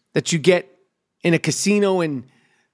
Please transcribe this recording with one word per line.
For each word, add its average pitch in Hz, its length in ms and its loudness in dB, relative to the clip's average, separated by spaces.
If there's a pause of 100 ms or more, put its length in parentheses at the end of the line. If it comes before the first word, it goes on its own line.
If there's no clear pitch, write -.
(120)
that - 200 -2
you 165 80 0
get 175 360 0 (460)
in 175 100 2
a 160 60 4
casino 190 640 0
in 143 240 -6 (480)